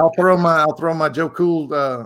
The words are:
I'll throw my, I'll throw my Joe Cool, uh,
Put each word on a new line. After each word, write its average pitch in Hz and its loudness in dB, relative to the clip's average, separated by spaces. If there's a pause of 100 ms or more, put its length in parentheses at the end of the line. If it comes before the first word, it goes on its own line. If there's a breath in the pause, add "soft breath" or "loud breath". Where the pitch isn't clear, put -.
I'll 165 4
throw 185 4
my, 170 2
I'll 151 0
throw 165 -4
my 156 -2
Joe 151 -4
Cool, 165 -2
uh, 131 -4